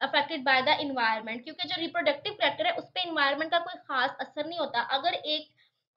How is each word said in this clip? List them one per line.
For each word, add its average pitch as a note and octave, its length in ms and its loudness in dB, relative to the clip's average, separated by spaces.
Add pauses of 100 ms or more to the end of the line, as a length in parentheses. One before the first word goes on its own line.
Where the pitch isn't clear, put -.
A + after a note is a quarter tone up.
affected C#4+ 360 0
by C4 220 4
the D4 140 4
environment, A#3 680 -2
क्योंकि D4+ 240 -10
जो F4+ 100 -4
रिप्रोडक्टिव D#4+ 560 0
कैरेक्टर D#4 320 2
है - 80 2
उस - 120 -4
पे - 160 -6
एनवायरनमेंट D#4+ 500 0
का E4+ 80 4
कोई F4+ 160 -8
खास C4+ 440 -2
असर D4 260 -6
नहीं E4+ 140 -8
होता। C4+ 220 0
अगर D#4+ 320 0
एक D4+ 360 -4 (480)